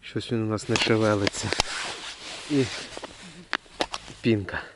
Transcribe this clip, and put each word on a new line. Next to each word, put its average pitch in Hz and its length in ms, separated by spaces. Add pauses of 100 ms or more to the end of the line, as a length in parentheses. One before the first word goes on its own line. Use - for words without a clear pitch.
Щось - 300
він 113 100
у 110 40
нас 107 220
не 110 80
шевелиться. 107 720 (1000)
І 139 140 (1600)
пінка. 104 420 (140)